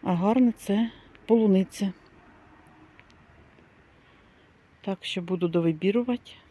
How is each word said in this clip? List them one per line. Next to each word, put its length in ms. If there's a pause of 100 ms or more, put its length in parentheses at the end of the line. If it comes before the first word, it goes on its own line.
А 100
гарне 380
це 400 (340)
полуниця. 680 (3000)
Так 240
що 160
буду 260
довибірувати. 840 (200)